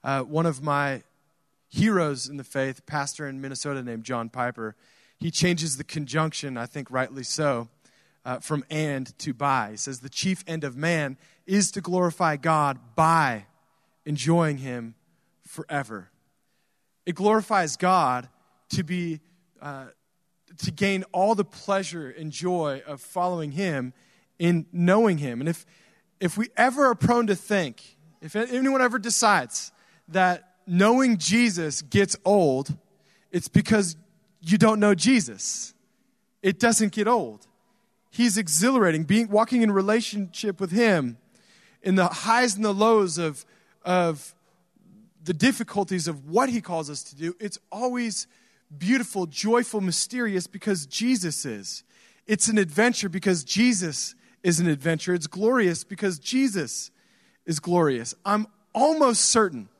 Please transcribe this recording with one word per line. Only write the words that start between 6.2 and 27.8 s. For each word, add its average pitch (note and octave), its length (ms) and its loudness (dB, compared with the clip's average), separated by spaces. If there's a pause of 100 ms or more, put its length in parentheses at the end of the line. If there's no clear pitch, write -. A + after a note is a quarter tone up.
I A#2 80 -8
think B2+ 260 -14
rightly C3 320 -4
so, B2 460 -2 (560)
uh, B2+ 140 -8
from D3 300 -6
"and" C#3+ 500 -6
to D3 140 -8
"by." B2 380 -2
He G#2+ 60 -16
says, - 240 -10
"The C3 80 -16
chief - 360 -4
end E3 180 -6
of C3 140 -8
man D3+ 400 -2 (300)
is F#3+ 240 0
to G3 100 -8
glorify F3 560 0
God C#3+ 580 0
by D#3 520 2 (580)
enjoying D3+ 540 0
him A#2+ 360 -10 (460)
forever." A#2 680 -10 (960)
It F3 100 -6
glorifies G3+ 600 0
God D3 520 2 (400)
to - 140 -2
be, E3 380 -6 (400)
uh, C3+ 260 -14 (720)
to - 120 -4
gain F#3+ 400 -2
all G3 220 2
the G3+ 120 0
pleasure E3+ 640 -6
and D#3 220 -12
joy D#3 540 -4
of C#3+ 160 -14
following F3 500 -4
him C#3+ 420 -4 (440)
in E3+ 340 2
knowing F3+ 460 4
him. B2 220 -6
And D3+ 100 -4
if, - 160 -6 (540)
if F3+ 180 -2
we A3 200 -4
ever B3+ 280 4
are A#3+ 100 4
prone A#3+ 320 2
to G3+ 80 2
think, E3+ 640 -4 (240)